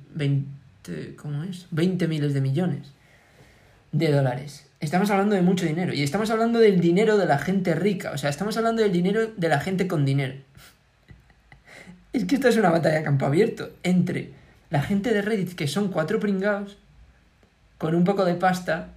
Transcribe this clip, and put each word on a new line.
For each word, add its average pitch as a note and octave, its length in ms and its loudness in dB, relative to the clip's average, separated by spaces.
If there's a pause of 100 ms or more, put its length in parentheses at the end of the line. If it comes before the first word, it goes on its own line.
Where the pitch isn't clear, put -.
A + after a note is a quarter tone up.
(140)
veinte, C#3+ 1040 -6
¿cómo D3 240 -8
es? F#3 280 -12
Veinte F3 360 0
miles D3 260 -2
de C3+ 80 0
millones C#3 520 -2 (1000)
de D3+ 200 0
dólares. C#3 560 -2 (120)
Estamos F3+ 300 0
hablando G3+ 260 2
de F#3 60 2
mucho F3+ 240 2
dinero, D#3 280 -2
y C#3+ 100 0
estamos G3 260 -2
hablando A#3 300 0
del G#3 200 6
dinero F3 380 4
de F#3 80 2
la C#3+ 140 2
gente F3+ 340 0
rica, F3+ 380 -2
o D#3 60 -6
sea, C#3+ 120 -4
estamos G#3 280 -4
hablando A3+ 260 0
del G3+ 80 2
dinero G3+ 440 0
de E3 140 0
la C#3+ 100 2
gente F#3+ 280 -2
con D#3 180 0
dinero. C#3 300 -2 (1800)
Es G#3+ 120 0
que C4+ 100 0
esto C4 120 2
es A3 100 4
una G3 120 6
batalla D#3+ 300 2
a D#3 40 -6
campo C#3+ 220 0
abierto E3+ 460 0 (120)
entre F3 480 0 (380)
la C#3+ 120 0
gente G3+ 320 0
de G3+ 80 0
Reddit, G3 320 -2
que D3+ 140 -4
son G3+ 220 -2
cuatro F3 300 -2
pringaos, G3+ 580 -2 (1000)
con D#3+ 180 -2
un F3 80 4
poco G3 220 2
de F3 100 0
pasta, F3+ 600 -2